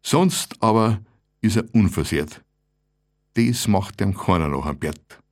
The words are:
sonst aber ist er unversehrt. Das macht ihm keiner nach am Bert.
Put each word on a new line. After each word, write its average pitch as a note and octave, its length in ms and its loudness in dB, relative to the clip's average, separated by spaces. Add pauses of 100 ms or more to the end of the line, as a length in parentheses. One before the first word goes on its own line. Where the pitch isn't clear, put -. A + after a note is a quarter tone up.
sonst - 600 0
aber A2 380 2 (400)
ist G#2+ 160 0
er - 180 -4
unversehrt. D#2+ 720 0 (880)
Das A#2+ 340 0
macht G2+ 360 0
ihm G2 120 0
keiner E2+ 340 0
nach C#2+ 180 -4
am C#2+ 120 -6
Bert. - 400 -10 (140)